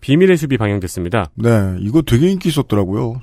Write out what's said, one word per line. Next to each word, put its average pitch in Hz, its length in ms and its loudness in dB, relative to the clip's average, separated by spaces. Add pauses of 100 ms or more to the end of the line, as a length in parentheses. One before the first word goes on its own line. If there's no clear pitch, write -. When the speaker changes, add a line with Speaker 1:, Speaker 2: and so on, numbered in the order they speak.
Speaker 1:
비밀의 180 360 4
숲이 135 220 -2
방영됐습니다. 95 760 -2
Speaker 2:
네, 113 160 0 (300)
이거 117 240 0
되게 135 260 2
인기 180 200 -2
있었더라고요. 117 720 -2